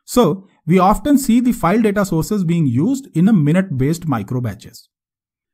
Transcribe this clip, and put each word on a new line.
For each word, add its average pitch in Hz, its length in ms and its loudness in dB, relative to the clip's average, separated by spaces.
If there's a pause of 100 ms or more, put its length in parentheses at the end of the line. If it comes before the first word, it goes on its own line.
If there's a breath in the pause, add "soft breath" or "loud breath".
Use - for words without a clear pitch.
So, 196 420 0 (200 loud breath)
we 180 100 4
often 196 400 2
see 240 220 2
the 240 140 0
file 190 280 0
data 202 240 0
sources 190 380 -2
being 165 240 0
used 185 480 -2
in 170 120 2
a 233 60 4
minute-based 156 720 0
micro 123 360 -4
batches. - 480 -12 (640)